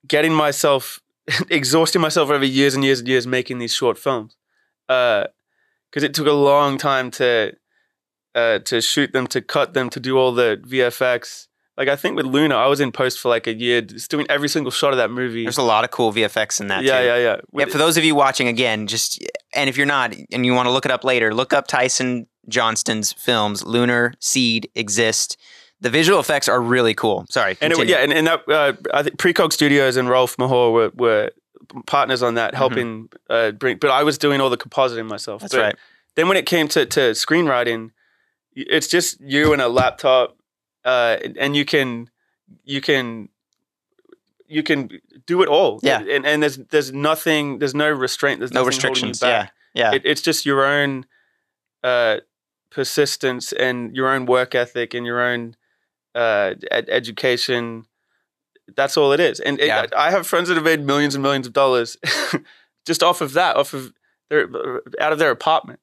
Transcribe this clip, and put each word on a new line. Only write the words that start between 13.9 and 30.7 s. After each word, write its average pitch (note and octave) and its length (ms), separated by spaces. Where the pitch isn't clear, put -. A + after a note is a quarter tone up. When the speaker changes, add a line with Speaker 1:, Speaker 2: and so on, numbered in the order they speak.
Speaker 1:
doing D3 180
every C#3+ 180
single C#3 240
shot C#3+ 200
of C3 60
that A#2 120
movie. A#2+ 340
Speaker 2:
There's A#2+ 140
a C#3+ 60
lot A2+ 200
of A#2+ 80
cool A#2 200
V A2 120
F G#2 140
X G#2+ 220
in G#2 80
that G2 160
Speaker 1:
Yeah, C3 160
Speaker 2:
too. B2+ 80
Speaker 1:
yeah, A#2+ 80
yeah. B2 80
Speaker 2:
Yeah, A2+ 120
Speaker 1:
With C#3 200
Speaker 2:
for D3+ 80
those D#3+ 180
of D#3+ 60
you D#3 120
watching, C3+ 320
again, A2+ 380
just, G#2+ 340
and C#3 160
if B2 80
you're C#3+ 100
not, C3 260
and B2 140
you B2 80
wanna B2 180
look C3 140
it C3 60
up B2+ 120
later, A#2+ 300
look B2+ 200
up C#3 140
Tyson B2 600
Johnston's A2+ 680
films, G#2 520
Lunar, A#2+ 540
Seed, A#2 560
Exist. A2 640
The B2+ 80
visual D#3+ 300
effects C#3+ 280
are B2 140
really A#2+ 320
cool. G2+ 360
Sorry, G2 300
Speaker 1:
And D#3 140
it, - 40
Speaker 2:
continue. A3 180
Speaker 1:
yeah, C3+ 80
and, C#3+ 100
and D#3+ 140
that, E3 220
uh, C#3+ 240
I C#3+ 100
think - 140
Precog E3+ 340
Studios C#3 460
and B2+ 120
Rolf B2+ 280
Mahor B2 340